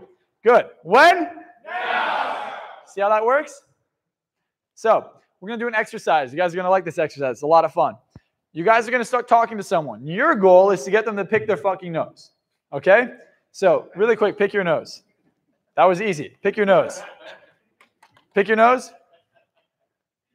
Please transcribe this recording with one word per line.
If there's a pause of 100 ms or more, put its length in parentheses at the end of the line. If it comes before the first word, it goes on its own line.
(440)
Good. (160)
When? (360)
Now! (320)
See
how
that
works? (1120)
So, (300)
we're
gonna
do
an
exercise.
You
guys
are
gonna
like
this
exercise.
It's
a
lot
of
fun. (560)
You
guys
are
gonna
start
talking
to
someone.
Your
goal
is
to
get
them
to
pick
their
fucking
nose. (400)
Okay? (440)
So,
really
quick,
pick
your
nose. (720)
That
was
easy.
Pick
your
nose. (1300)
Pick
your
nose. (1400)